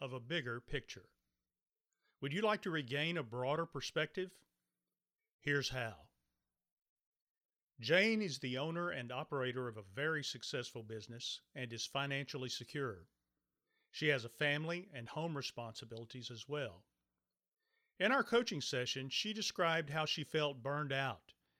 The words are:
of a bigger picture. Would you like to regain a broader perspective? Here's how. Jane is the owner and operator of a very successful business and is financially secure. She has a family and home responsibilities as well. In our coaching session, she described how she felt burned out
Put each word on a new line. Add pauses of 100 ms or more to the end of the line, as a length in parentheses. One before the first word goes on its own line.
of
a
bigger
picture. (1120)
Would
you
like
to
regain
a
broader
perspective? (1080)
Here's
how. (1900)
Jane
is
the
owner
and
operator
of
a
very
successful
business (140)
and
is
financially
secure. (840)
She
has
a
family
and
home
responsibilities
as
well. (1120)
In
our
coaching
session,
she
described
how
she
felt
burned
out (280)